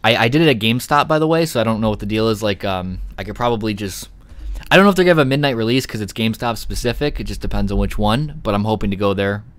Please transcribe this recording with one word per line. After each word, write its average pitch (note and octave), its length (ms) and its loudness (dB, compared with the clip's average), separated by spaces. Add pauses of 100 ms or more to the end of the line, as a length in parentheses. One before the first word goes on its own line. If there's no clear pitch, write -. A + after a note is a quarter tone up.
I, A2+ 140 2
I A2+ 120 2
did D3 120 2
it E3 80 6
at B2 100 2
GameStop, B2+ 480 2
by D#3 120 2
the D#3 100 2
way, E3 160 2
so C3 160 -2
I A2 40 2
don't A2+ 180 0
know A2 80 2
what G2+ 100 -4
the G2+ 60 -8
deal A2 240 0
is. G#2+ 120 -2
Like, G#2 220 -2
um, F#2 360 -4 (180)
I G2 60 -8
could G2+ 120 -10
probably A2+ 380 0
just, G2 340 -8 (640)
I D3+ 60 6
don't G3 80 8
know G3+ 60 8
if F#3 60 0
they're F#3 80 4
gonna F3 140 6
have C#3 80 4
a - 20 0
midnight C#3 280 0
release A#2 280 0
'cause A2 160 -8
it's G2+ 120 -6
GameStop A2+ 440 -2
specific. - 640 -4
It A2 40 -6
just G2+ 160 -6
depends G2+ 300 -2
on G2+ 80 0
which G2+ 200 -2
one, B2+ 440 0
but G#2+ 120 0
I'm G#2 100 0
hoping G#2+ 260 0
to G2 60 -2
go G2+ 160 0
there G2+ 320 -2 (140)